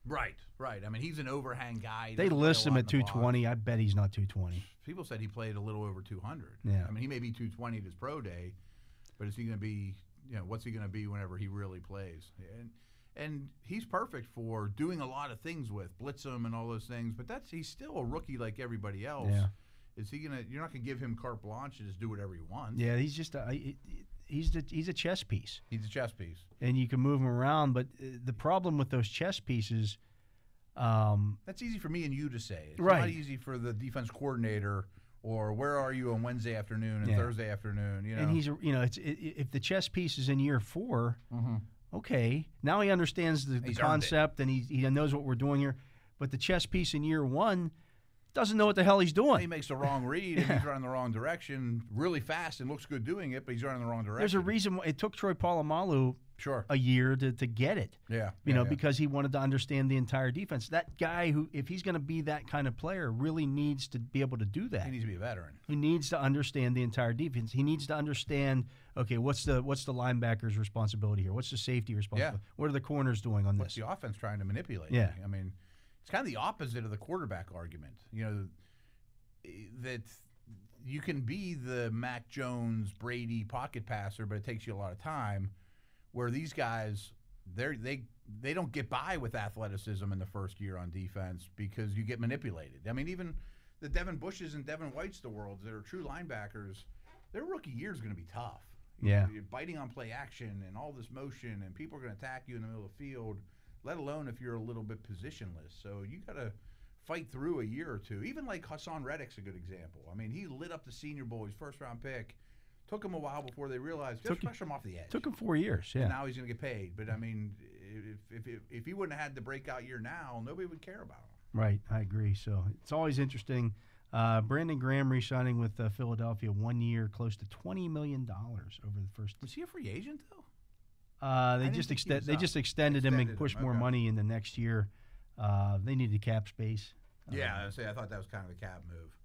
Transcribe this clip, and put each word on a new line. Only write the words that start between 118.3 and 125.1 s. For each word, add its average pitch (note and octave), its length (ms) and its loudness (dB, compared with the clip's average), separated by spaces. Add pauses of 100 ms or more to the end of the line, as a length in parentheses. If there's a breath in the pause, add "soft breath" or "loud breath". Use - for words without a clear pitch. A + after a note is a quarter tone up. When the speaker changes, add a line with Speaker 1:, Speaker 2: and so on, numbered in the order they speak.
Speaker 1:
if, A#2 160 -12
if, A2+ 120 -12 (120)
if A#2 140 -10
he F3 80 -8
wouldn't F#3+ 200 -4
have D3+ 80 -8
had C#3+ 140 -8
the B2+ 60 -10
breakout C3+ 440 -8
year B2+ 140 -10
now, B2+ 460 -8
nobody E3+ 200 -6
would E3 160 -12
care G3 200 -16
about - 180 -18
him. - 400 -6
Speaker 2:
Right, G#2 200 6 (120)
I A2 100 2
agree. G2+ 320 2
So G2+ 300 0 (180)
it's - 100 -10
always D3+ 280 2
interesting. B2 540 0 (400 soft breath)
Uh, A2+ 280 6
Brandon C#3+ 380 2
Graham C3 320 4